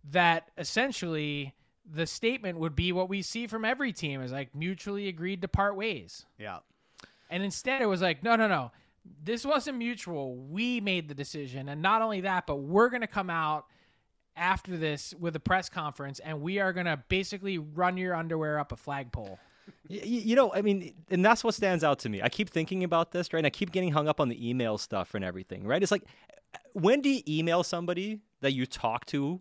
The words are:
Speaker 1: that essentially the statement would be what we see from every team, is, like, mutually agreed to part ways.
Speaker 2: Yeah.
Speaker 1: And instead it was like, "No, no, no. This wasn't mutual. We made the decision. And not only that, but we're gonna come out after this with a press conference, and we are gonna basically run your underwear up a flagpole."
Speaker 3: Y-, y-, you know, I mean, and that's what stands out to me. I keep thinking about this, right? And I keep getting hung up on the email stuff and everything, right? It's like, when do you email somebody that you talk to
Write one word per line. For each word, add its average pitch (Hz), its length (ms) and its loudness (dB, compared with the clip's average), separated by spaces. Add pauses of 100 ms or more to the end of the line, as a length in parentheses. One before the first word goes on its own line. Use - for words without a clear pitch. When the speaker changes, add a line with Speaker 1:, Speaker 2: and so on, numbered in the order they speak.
(120)
Speaker 1:
that 170 440 4
essentially 151 960 -2 (320)
the 160 220 -4
statement 226 520 -2
would 160 180 -2
be 175 160 2
what 185 160 2
we 196 140 -2
see 226 260 -6
from 220 160 -4
every 254 280 0
team, 139 300 -4
is, 123 80 -6
like, 135 240 -8
mutually 196 540 -4
agreed 180 340 -6
to 190 60 -6
part 202 280 2
ways. 190 500 -6 (120)
Speaker 2:
Yeah. 104 200 -10 (720)
Speaker 1:
And 180 140 -4
instead 254 400 -2
it 220 40 4
was 190 140 2
like, 165 220 2
"No, 226 140 4
no, 220 100 4
no. 147 240 0 (540)
This 226 220 -2
wasn't 277 320 0
mutual. 170 580 -4
We 202 460 -2
made 180 260 0
the 147 60 -8
decision. 139 560 -8
And 147 100 -6
not 214 220 4
only 214 180 -2
that, 185 260 0
but 147 100 -2
we're 185 340 6
gonna 233 160 -2
come 190 240 -2
out 156 340 0 (720)
after 180 400 0
this 151 420 -2
with 170 180 -4
a 143 40 -4
press 185 300 2
conference, 143 480 -6
and 156 240 -6
we 185 160 -2
are 190 160 2
gonna 170 340 0
basically 190 480 -2
run 165 400 0
your 185 180 0
underwear 160 440 0
up 147 140 -4
a - 40 -10
flagpole." 123 640 -8 (500)
Speaker 3:
Y-, 196 140 -8
y-, - 20 -10
you 226 320 2
know, 247 160 8
I 196 80 2
mean, 196 320 2 (180)
and 185 140 4
that's 220 180 6
what 233 120 2
stands 180 280 2
out 147 180 4
to 113 100 -4
me. 98 100 -2
I 113 80 2
keep 208 220 -2
thinking 180 340 0
about 175 280 2
this, 175 200 -4
right? 165 60 0
And 156 80 2
I 135 40 4
keep 180 220 -4
getting 180 200 2
hung 147 140 2
up 156 140 2
on 135 80 4
the 117 200 -4
email 117 280 0
stuff - 380 -4
and 98 100 -2
everything, 92 420 -8
right? 147 160 2
It's 185 100 2
like, 196 120 0 (680)
when 214 260 6
do 277 80 2
you 269 180 2
email 165 360 2
somebody 180 580 -4 (220)
that 139 100 2
you 127 140 0
talk - 400 -4
to 147 340 -2